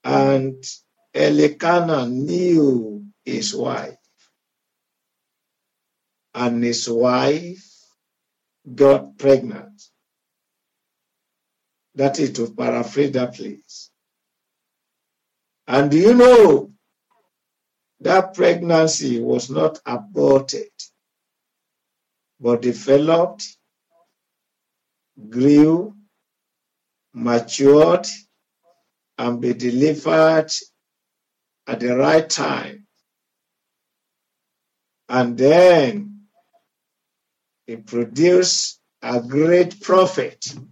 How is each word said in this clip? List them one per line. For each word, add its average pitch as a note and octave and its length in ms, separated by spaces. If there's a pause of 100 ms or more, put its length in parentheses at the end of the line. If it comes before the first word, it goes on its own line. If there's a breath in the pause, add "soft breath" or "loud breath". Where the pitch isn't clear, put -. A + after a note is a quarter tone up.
And C3+ 580 (520)
Elkanah D3 920
knew C3+ 960 (180)
his A#2 320
wife, - 420 (2500)
and A#2+ 260
his A#2+ 280
wife C3 760 (1120)
got C#3 420
pregnant. B2 640 (2250)
That C#3 240
is C3+ 140
to A#2 200
paraphrase B2 600
that B2 220
place. - 560 (1800)
And C#3+ 220
do D3+ 80
you G3+ 180
know A#3 580 (1300)
that F#3 320
pregnancy D#3+ 880
was B2 280
not D#3 360
aborted, C3+ 880 (1700)
but A#2+ 200
developed, D3+ 960 (1700)
grew, D3 680 (1160)
matured, C#3 960 (1120)
and A#2+ 200
be B2 140
delivered D#3 1000 (1160)
at A#2 120
the B2 160
right D#3 320
time? - 600 (2250)
And A#2+ 300
then E3 880 (1400)
it A2+ 180
produced D3+ 960 (220)
a A#2+ 180
great D#3+ 600
prophet. - 720 (160)